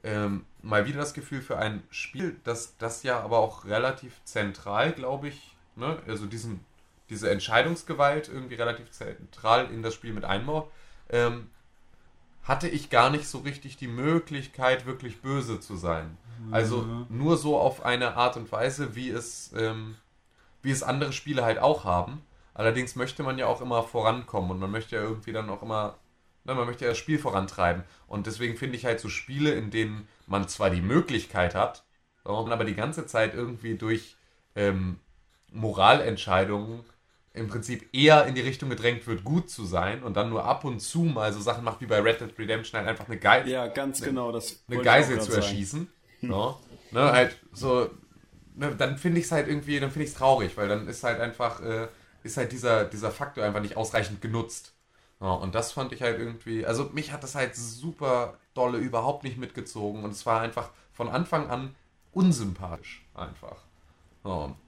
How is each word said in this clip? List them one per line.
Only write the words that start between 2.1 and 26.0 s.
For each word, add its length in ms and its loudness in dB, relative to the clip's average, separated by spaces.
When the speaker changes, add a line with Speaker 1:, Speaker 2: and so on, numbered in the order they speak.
Speaker 1:
dass 340 -6
das 260 -8
ja 180 0
aber 180 4
auch 260 0
relativ 580 -2
zentral, 720 -2
glaub 320 -6
ich, 300 -14
ne, 320 -6
also 180 -6
diesen, 400 -10
diese 200 -2
Entscheidungsgewalt 1000 2
irgendwie 260 -10
relativ 360 -4
zentral 800 0
in 120 -8
das 100 -4
Spiel 200 -10
mit 120 -6
einbaut, 460 -2
ähm, 400 0
hatte 240 0
ich 220 -6
gar 200 8
nicht 180 0
so 120 -10
richtig 380 -10
die 100 -10
Möglichkeit, 1000 0
wirklich 360 -10
böse 380 -2
zu 160 -12
sein. 420 -4
Also 320 2
Speaker 2:
Mhm. 260 -6
Speaker 1:
nur 280 2
so 220 2
auf 260 2
eine 300 2
Art 220 4
und 140 -10
Weise, 440 -2
wie 140 -6
es, 480 -8
ähm, 380 -4
wie 100 0
es 120 0
andere 300 0
Spiele 300 -2
halt 160 2
auch 260 4
haben. 360 0
Allerdings 420 2
möchte 280 -4
man 140 -2
ja 100 0
auch 140 0
immer 220 0
vorankommen 680 0
und 80 -4
man 120 -4
möchte 240 -6
ja 80 0
irgendwie 300 -6
dann 160 -4
auch 120 -8
immer, 360 -4